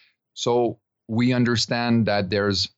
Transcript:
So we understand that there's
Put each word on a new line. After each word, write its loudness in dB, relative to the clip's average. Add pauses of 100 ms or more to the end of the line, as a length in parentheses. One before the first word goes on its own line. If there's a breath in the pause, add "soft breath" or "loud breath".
(340 soft breath)
So -2 (280)
we 0
understand 0
that 0
there's -2